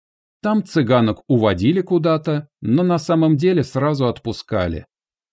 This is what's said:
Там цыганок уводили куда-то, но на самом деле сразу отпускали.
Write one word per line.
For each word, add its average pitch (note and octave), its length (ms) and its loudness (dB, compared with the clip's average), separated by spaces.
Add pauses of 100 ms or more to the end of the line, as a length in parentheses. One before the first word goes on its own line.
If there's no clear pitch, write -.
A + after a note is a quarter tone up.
(420)
Там G#3+ 220 -2
цыганок A#2 640 0
уводили A2+ 540 2
куда-то, D#3+ 640 -2 (140)
но B2 200 0
на F3+ 160 0
самом D#3+ 400 2
деле F3 260 0
сразу C3+ 440 -2
отпускали. G2 800 -6 (480)